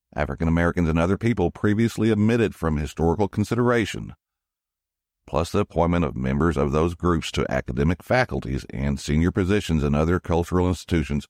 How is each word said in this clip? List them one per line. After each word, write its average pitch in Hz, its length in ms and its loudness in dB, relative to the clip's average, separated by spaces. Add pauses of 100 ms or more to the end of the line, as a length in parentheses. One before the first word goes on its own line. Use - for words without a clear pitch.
(140)
African 76 320 -2
Americans, 85 440 2
and 80 80 2
other 87 180 2
people 98 340 0
previously 110 640 0
omitted 107 420 2
from 80 220 -2
historical 82 520 0
consideration, 113 840 -2 (1120)
plus 78 240 -2
the 101 100 0
appointment 85 440 2
of 69 100 -2
members 71 440 0
of 71 120 2
those 80 240 2
groups 85 380 -2
to - 180 -2
academic 65 520 -2
faculties 71 680 -2
and 67 300 -4
senior 80 320 2
positions 90 500 0
in 71 120 0
other 80 260 2
cultural 87 480 0
institutions, 78 600 -2